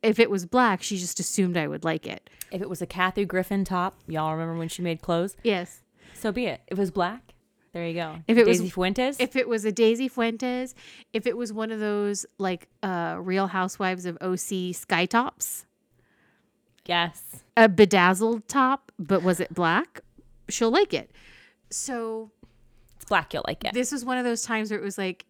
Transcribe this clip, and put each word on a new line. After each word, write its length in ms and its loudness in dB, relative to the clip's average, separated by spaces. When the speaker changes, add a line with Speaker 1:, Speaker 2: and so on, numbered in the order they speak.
Speaker 1:
If 180 2
it 100 6
was 160 -2
black, 380 2
she 140 -4
just 220 -6
assumed 380 0
I 100 -2
would 180 -8
like 220 -2
it. 220 -12
Speaker 2:
If 100 -6
it 80 -8
was 120 -8
a 40 -6
Kathy 400 -2
Griffin 400 -2
top, 420 -4
y'all 260 -4
remember 240 -4
when 120 -6
she 120 -8
made 200 -4
clothes? 420 -2
Speaker 1:
Yes. 380 -2
Speaker 2:
So 200 -4
be 140 -2
it. 200 -6
It 100 -6
was 140 0
black. 420 -4
There 120 -6
you 80 -4
go. 240 -6
Speaker 1:
If 100 6
it 100 10
was 120 6
Speaker 2:
Daisy 100 -2
Fuentes? 500 0
Speaker 1:
if 160 0
it 140 0
was 160 -2
a 60 2
Daisy 360 4
Fuentes, 680 -4
if 160 -2
it 80 0
was 160 -6
one 200 -4
of 100 -6
those, 440 -2
like, 320 -4
uh, 360 -2
Real 280 0
Housewives 580 -2
of 160 -6
O 160 -2
C 340 -4
sky 340 0
tops. 600 -2
Speaker 2:
Yes. 580 -4
Speaker 1:
A 100 10
bedazzled 800 6
top, 520 0
but 240 2
was 160 2
it 140 -4
black? 480 0
She'll 220 0
like 220 2
it. 180 -6
So 600 -8
Speaker 2:
It's 80 -20
black, 280 0
you'll 140 -4
like 180 -6
it. 80 -4
Speaker 1:
this 180 -2
was 140 -6
one 120 -2
of 60 -2
those 200 -2
times 280 -2
where 80 -4
it 40 -8
was 140 -6
like 320 -6